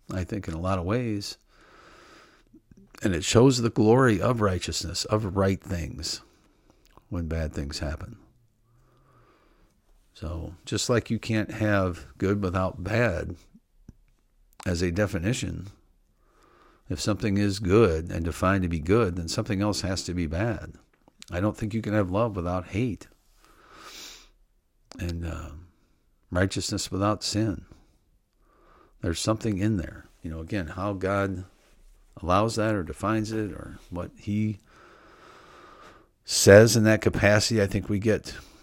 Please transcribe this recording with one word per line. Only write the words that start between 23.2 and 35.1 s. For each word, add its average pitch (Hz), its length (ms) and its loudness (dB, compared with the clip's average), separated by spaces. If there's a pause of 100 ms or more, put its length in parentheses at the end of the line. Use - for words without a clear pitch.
and, 85 260 -6
uh, 80 280 -10 (800)
righteousness 95 600 -2
without 98 320 0
sin. 110 420 -2 (1400)
There's 82 180 -2
something 110 400 -2
in 104 180 2
there. - 280 -8 (180)
You 82 80 -8
know, 80 80 -8
again, 85 280 -6
how 95 260 -6
God 95 520 -2 (760)
allows 101 340 2
that 110 180 0
or 101 80 -2
defines 107 500 -4
it 110 200 -4
or - 260 -14 (140)
what 87 260 -8
he 107 440 -4 (1600)